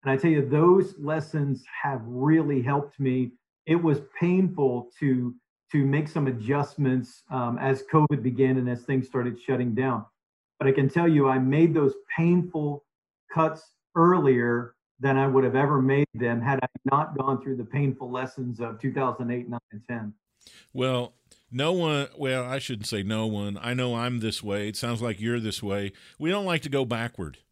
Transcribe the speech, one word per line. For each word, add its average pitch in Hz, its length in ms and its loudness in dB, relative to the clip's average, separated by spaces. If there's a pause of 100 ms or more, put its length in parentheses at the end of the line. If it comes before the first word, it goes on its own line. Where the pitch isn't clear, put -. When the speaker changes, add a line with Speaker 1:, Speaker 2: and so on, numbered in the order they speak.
Speaker 1:
And 135 80 0
I 135 40 2
tell 165 160 2
you, 143 160 2
those 170 500 4
lessons 147 640 -4 (200)
have 135 220 -4
really 143 560 2
helped 143 380 -2
me. 127 320 0 (340)
It 160 100 2
was 160 240 2 (180)
painful 165 720 2 (100)
to, 127 360 0 (360)
to 143 140 2
make 147 220 0
some 147 200 -2
adjustments, 127 1000 -2
um, 123 280 -4
as 135 340 0
covid 151 320 4
began 131 340 2
and 123 120 0
as 120 140 -4
things 131 240 -2
started 123 340 -4
shutting 123 340 -2
down. 123 300 -2 (540)
But 135 100 2
I - 20 4
can 135 180 2
tell 170 180 2
you, 147 200 4
I 131 120 2
made 147 340 4
those 143 200 2 (220)
painful 165 720 0 (480)
cuts 156 400 -2 (220)
earlier 131 800 4 (240)
than 135 180 2
I 139 100 2
would 131 160 4
have 123 120 0
ever 139 260 2
made 139 320 2
them 117 280 -2
had 135 220 -2
I 107 40 -6 (180)
not 147 320 0
gone 135 240 -2
through 131 160 -6
the 117 80 -8
painful 131 440 -2
lessons 127 520 -8
of 113 180 -8
two 131 140 -4
thousand 123 380 -4
eight, 120 180 -6
nine, 120 100 -8 (120)
and 107 180 -18
ten. 110 240 -8 (600)
Speaker 2:
Well, 127 400 -4 (380)
no 143 220 0
one, 156 340 0 (100)
well, 131 280 -2
I 131 140 -6
shouldn't 113 280 -8
say 101 160 -4
no 110 240 -2
one. 101 340 -6
I 120 120 -6
know 127 220 -2
I'm 120 240 -4
this 110 220 -4
way. 104 280 -4
It 107 80 -10
sounds 120 240 -4
like 110 180 -4
you're 117 200 -2
this 110 220 -6
way. 98 300 -4 (280)
We 156 100 -2
don't 202 160 -2
like 170 160 -2
to 151 80 -10
go 135 160 -2
backward. 113 540 -8 (120)